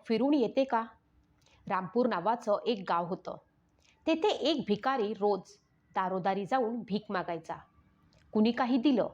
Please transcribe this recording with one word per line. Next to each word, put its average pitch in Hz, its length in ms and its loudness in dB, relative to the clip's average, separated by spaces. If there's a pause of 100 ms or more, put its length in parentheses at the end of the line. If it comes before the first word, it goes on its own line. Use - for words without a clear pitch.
फिरून 240 280 2
येते 262 300 2
का? 233 200 -2 (840)
रामपूर 196 380 0
नावाचं 208 600 0
एक 202 220 -2
गाव 175 160 0
होतं. - 320 -8 (720)
तेथे 330 220 2
एक 285 400 0
भिकारी 214 460 -2
रोज 196 260 0 (540)
दारोदारी 190 520 -2
जाऊन 240 340 0
भीक 208 300 -4
मागायचा. 170 460 -6 (760)
कुणी 214 200 4
काही 254 240 0
दिलं 240 380 4